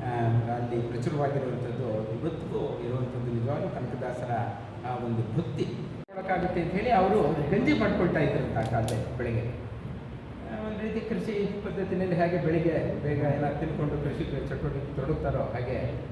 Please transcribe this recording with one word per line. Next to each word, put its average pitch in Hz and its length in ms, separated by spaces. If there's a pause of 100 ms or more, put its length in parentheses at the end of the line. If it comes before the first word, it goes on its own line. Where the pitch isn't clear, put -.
ಆ, 117 220 (300)
ಅಲ್ಲಿ 120 260
ಪ್ರಚುರವಾಗಿರುವಂಥದ್ದು 120 1120
ಇವತ್ತಿಗೂ 120 920
ಇರುವಂಥದ್ದು 120 480
ನಿಜವಾಗ್ಲೂ 147 360
ಕನಕದಾಸರ 127 640 (560)
ಆ 123 180
ಒಂದು 117 320
ಭಕ್ತಿ. - 280
ಕೊಡೋಕ್ಕಾಗುತ್ತೆ 180 960
ಅಂತ 160 120
ಹೇಳಿ 226 180
ಅವರು 185 600
ಗಂಜಿ 254 220
ಮಾಡ್ಕೊಳ್ತಾ 185 460
ಇದ್ರಂತ - 480
ಆ - 40
ಕಾಲದಲ್ಲಿ - 460
ಬೆಳಗ್ಗೆ. 113 240
ಆ, - 1300
ಒಂದು 202 140
ರೀತಿ 220 180
ಕೃಷಿ 202 680
ಪದ್ಧತಿನಲ್ಲಿ 180 500
ಹೇಗೆ 156 300
ಬೆಳಿಗ್ಗೆ 165 580
ಬೇಗ 147 140
ಎಲ್ಲ 143 420
ತಿನ್ಕೊಂಡು 147 380
ಕೃಷಿ 135 520
ಚಟುವಟಿಕೆ 135 460
ತೊಡಗುತ್ತಾರೋ 131 440
ಹಾಗೆ - 720